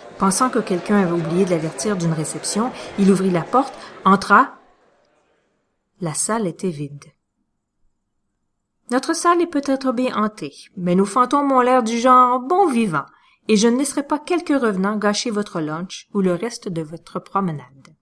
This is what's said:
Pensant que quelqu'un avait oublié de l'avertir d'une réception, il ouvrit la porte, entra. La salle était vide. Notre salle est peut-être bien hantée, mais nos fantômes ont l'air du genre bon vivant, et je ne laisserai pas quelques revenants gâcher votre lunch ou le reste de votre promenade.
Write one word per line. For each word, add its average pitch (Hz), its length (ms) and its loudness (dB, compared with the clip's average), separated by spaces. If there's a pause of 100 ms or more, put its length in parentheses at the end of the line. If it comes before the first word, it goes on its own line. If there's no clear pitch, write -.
(180)
Pensant 196 320 0
que 254 100 -2
quelqu'un 202 420 0
avait 170 180 0
oublié 165 240 0
de 180 60 0
l'avertir 170 480 -2
d'une 165 160 0
réception, 160 580 -4 (260)
il 196 140 6
ouvrit 185 200 2
la 170 100 0
porte, 262 320 0 (320)
entra. 202 520 4 (1400)
La 160 140 -6
salle 214 340 -2
était 180 220 -6
vide. 143 340 -10 (1900)
Notre 262 220 -2
salle 349 280 2
est 339 60 0
peut-être 269 440 -2
bien 247 240 -2
hantée, 208 400 -6 (220)
mais 180 180 0
nos 196 100 4
fantômes 269 460 0
ont 262 80 4
l'air 247 240 4
du 226 140 -2
genre 254 420 6
bon 359 280 2
vivant, 220 380 0 (440)
et 214 80 6
je 220 100 4
ne 240 100 4
laisserai 285 260 -2
pas 294 160 -2
quelques 311 420 -2
revenants 208 340 0
gâcher 208 360 -2
votre 202 280 -6
lunch 156 540 -8
ou 202 80 0
le 185 120 2
reste 170 360 -8
de 165 120 -6
votre 160 380 -12
promenade. 165 840 -8